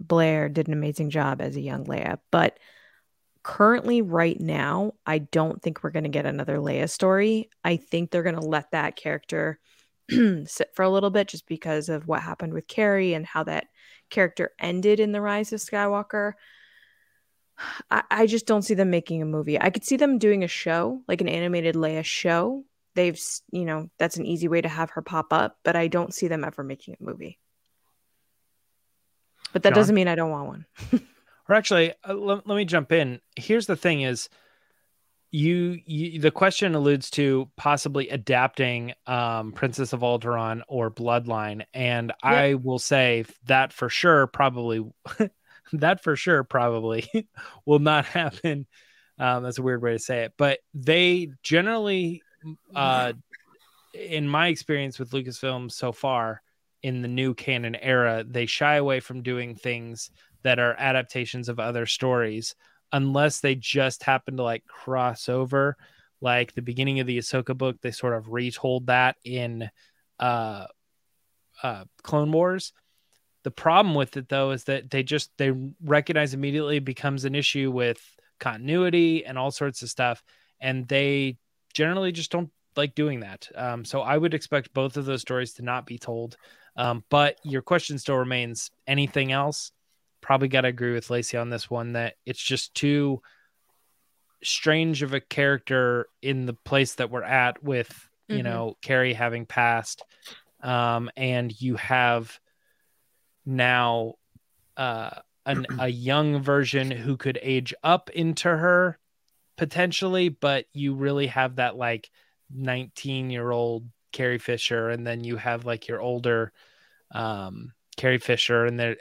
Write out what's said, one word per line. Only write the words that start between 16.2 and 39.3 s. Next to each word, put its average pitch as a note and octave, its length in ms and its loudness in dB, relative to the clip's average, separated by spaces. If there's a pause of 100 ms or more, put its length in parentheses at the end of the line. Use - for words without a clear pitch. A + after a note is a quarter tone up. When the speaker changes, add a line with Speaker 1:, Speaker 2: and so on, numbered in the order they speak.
Speaker 1:
<sighs> - 340 -10
I, - 200 2
I A3 160 6
just A3 200 0
don't G#3+ 160 2
see G#3 120 0
them F#3+ 160 4
making E3 320 0
a D#3 40 -4
movie. D3+ 340 0
I B2 100 4
could G3+ 140 -2
see C4+ 120 2
them C4+ 220 4
doing G#3 240 4
a F3 60 0
show, F#3+ 580 -2
like F3+ 140 0
an F3 80 0
animated E3 480 0
Leia D#3+ 280 0
show. G3+ 600 0 (320)
They've, F3 180 4
s-, - 280 -10 (100)
you F3+ 120 -2
know, D#3+ 340 -4
that's E3 180 0
an E3 100 -4
easy E3+ 220 0
way E3+ 120 2
to E3 80 0
have D#3+ 220 -4
her D#3+ 120 -8
pop E3 300 -4
up, - 300 2
but E3+ 140 2
I E3 100 2
don't F3 280 -2
see F3+ 120 -2
them D#3+ 160 -2
ever C#3+ 220 -8
making - 360 -14
a - 40 -16
movie. - 340 -12 (2250)
But F#3 100 -2
that G3 80 8
Speaker 2:
John? G#3 60 8
Speaker 1:
doesn't G#3 180 8
mean F#3 140 4
I E3+ 80 2
don't D#3+ 140 0
want C#3+ 180 -6
one. D#3 180 -16 (260)
<laughs> - 220 0 (320)
Speaker 2:
Or G3 60 6
actually, F3+ 380 4 (160)
uh, G3 60 -4
le-, G3+ 300 -2
let G3+ 120 0
me G#3 80 2
jump E3 280 0
in. C3+ 280 4 (160)
Here's G#3+ 300 2
the F#3 100 0
thing D#3 260 2
is, B2+ 260 -2 (1040)
you, F3 520 2
you, D#3+ 360 -6
the D3+ 100 6
question F#3+ 440 2
alludes C#3+ 360 2
to C3+ 460 2
possibly C#3+ 520 0
adapting, B2 840 0 (140)
um, A#2 460 -2